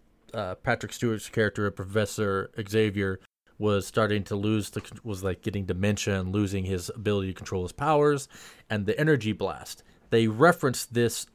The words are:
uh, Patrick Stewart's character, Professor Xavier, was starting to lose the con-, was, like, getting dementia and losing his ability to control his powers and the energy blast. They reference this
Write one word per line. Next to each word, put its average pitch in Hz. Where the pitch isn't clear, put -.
uh, 98
Patrick -
Stewart's 113
character, 104
Professor 101
Xavier, 101
was 104
starting 104
to 107
lose 104
the 107
con-, -
was, 98
like, 90
getting 101
dementia 98
and 92
losing 98
his 92
ability 98
to -
control 92
his 90
powers 147
and 104
the 104
energy 131
blast. 87
They 113
reference 131
this 117